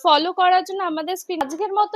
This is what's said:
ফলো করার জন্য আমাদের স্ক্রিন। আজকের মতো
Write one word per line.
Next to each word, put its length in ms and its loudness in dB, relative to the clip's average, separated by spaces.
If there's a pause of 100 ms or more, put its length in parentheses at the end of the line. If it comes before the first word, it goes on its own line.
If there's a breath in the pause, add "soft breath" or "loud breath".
ফলো 300 4
করার 300 4
জন্য 200 -6
আমাদের 320 -4
স্ক্রিন। 300 -8
আজকের 280 -6
মতো 220 -2